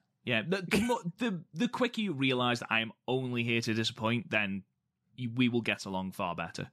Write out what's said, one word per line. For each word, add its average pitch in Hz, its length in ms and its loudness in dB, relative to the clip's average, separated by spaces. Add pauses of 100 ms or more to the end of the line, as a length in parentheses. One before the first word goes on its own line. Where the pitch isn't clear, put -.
(220)
Yeah. 113 240 0
The, 190 220 0
the 208 140 4
mo-, 240 260 2
<laughs> - 100 -8
the, 196 220 0 (140)
the 190 120 2
quicker 240 360 -2
you 196 100 0
realise 123 460 2
that - 120 -10
I 113 100 2
am 113 120 -4 (160)
only 123 340 0
here 117 200 2
to 113 100 0
disappoint, 113 580 0
then 98 340 0 (520)
you, 123 180 -4
we 127 140 6
will 117 140 2
get 110 240 -2
along 95 260 -4
far 90 240 -2
better. - 360 -6